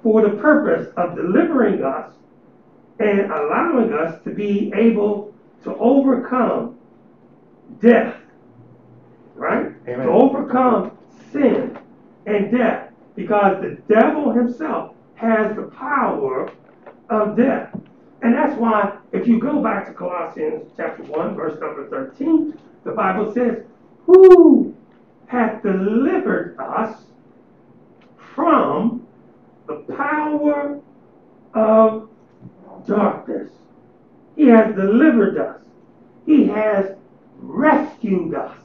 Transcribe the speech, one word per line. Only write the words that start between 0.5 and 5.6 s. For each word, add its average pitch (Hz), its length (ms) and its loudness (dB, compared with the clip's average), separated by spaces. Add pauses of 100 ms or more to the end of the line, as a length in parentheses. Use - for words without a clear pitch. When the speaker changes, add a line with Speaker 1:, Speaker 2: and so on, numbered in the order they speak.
Speaker 1:
of 175 180 -4
delivering 214 680 0
us 135 280 -8 (880)
and 202 320 0
allowing 247 600 -2
us 160 300 -6
to - 80 -10
be 202 440 -4
able 208 580 0 (300)